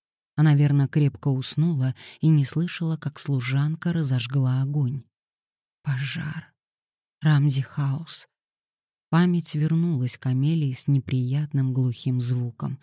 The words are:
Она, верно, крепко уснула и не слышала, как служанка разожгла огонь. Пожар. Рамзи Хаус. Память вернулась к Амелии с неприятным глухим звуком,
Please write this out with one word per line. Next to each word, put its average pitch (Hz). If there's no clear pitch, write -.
Она, 151
верно, 143
крепко 147
уснула 135
и 156
не 151
слышала, 160
как -
служанка 139
разожгла 131
огонь. 135
Пожар. 147
Рамзи 143
Хаус. 139
Память 175
вернулась 156
к -
Амелии 139
с -
неприятным 131
глухим 127
звуком, 123